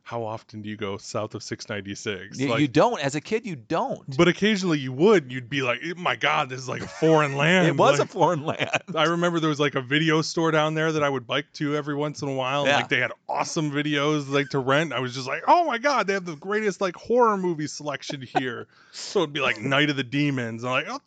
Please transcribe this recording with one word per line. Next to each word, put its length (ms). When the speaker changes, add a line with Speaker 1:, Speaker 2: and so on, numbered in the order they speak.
Speaker 1:
how 200
often 400
do 60
you 80
go 200
south 380
of 80
six 260
ninety-six? 720
Speaker 2:
Y-, 80
Speaker 1:
Like, 120
Speaker 2:
you 80
don't. 320
As 140
a 80
kid, 240
you 100
don't. 640
Speaker 1:
but 100
occasionally 520
you 120
would, 320
and 80
you'd 180
be 120
like, 220
"Eh, 120
my 200
God, 340
this 100
is, 80
like, 140
a 60
foreign 500
Speaker 2:
<laughs> 0
Speaker 1:
land." 300
Speaker 2:
It 100
was 220
a 20
Speaker 1:
Like, 80
Speaker 2:
foreign 340
land. 280
Speaker 1:
I 80
remember 360
there 100
was, 100
like, 160
a 60
video 420
store 260
down 240
there 180
that 120
I 60
would 180
bike 260
to 220
every 180
once 300
in 60
a 40
while. 280
And, 80
Speaker 2:
Yeah. 80
Speaker 1:
like, 120
they 100
had 120
awesome 420
videos, 560
like, 220
to 100
rent. 320
I 80
was 140
just 140
like, 200
"Oh 180
my 120
God, 300
they 60
have 120
the 100
greatest, 460
like, 140
horror 420
movie 300
selection 540
here." 500
Speaker 2:
<laughs> 60
Speaker 1:
So 280
it'd 100
be, 80
like, 220
Night 280
of 60
the 80
Demons. 640
I'm 60
like, 180
"Oh, 180